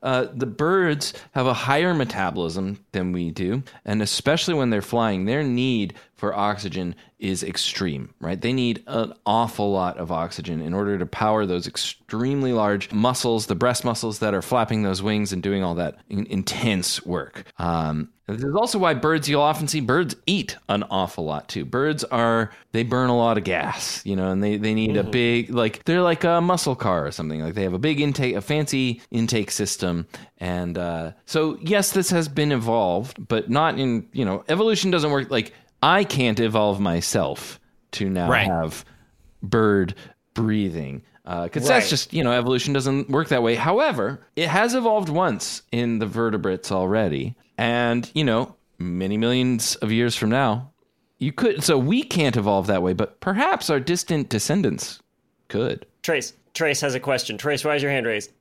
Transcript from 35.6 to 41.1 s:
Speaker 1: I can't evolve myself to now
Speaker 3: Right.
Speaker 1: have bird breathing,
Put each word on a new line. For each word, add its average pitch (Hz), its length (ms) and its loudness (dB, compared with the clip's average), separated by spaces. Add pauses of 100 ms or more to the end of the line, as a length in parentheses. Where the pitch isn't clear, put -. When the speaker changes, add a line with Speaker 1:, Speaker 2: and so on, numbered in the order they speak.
Speaker 1:
I 180 240 6
can't 120 340 2
evolve 107 400 4
myself 85 800 0 (340)
to 98 160 -4
now 87 200 0
Speaker 3:
Right. 113 180 4
Speaker 1:
have 82 380 -2 (560)
bird 101 540 4 (380)
breathing, 92 680 -2 (240)